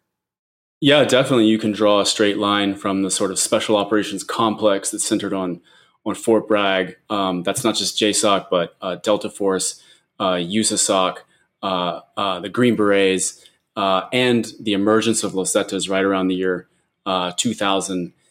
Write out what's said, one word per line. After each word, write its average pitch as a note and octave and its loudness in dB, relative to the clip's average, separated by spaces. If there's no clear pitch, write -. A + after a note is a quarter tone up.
Yeah, C#3+ 6
definitely. B2+ 4
You A2 4
can A2 -2
draw G#2 4
a G2 2
straight G#2 0
line G2+ 0
from G2 -2
the F#2+ -2
sort F#2+ -2
of F2+ -4
special A2 0
operations G2+ 0
complex G#2 0
that's G#2 -6
centered G2+ -2
on, F2+ -4
on G#2 -4
Fort G#2+ 0
Bragg. F#2+ 0
Um, F#2+ -2
that's F#2+ -4
not A2 2
just G2 -4
jasoc, G#2 2
but, F2 0
uh, F#2 -6
Delta G#2 -2
Force, F#2+ -2
uh, F#2+ 0
usasoc, F#2+ 0
uh, F2+ -4
uh, G2 -4
the F#2+ -10
Green A#2 2
Berets, G2 0
uh, F#2+ 0
and B2 0
the A2 -2
emergence A2 2
of F#2 -6
Los F#2 -2
Zetas F#2+ -2
right F#2+ 0
around F#2+ 0
the F#2 0
year, F#2 -4
uh, F2+ -2
two A#2 -2
thousand F#2+ -2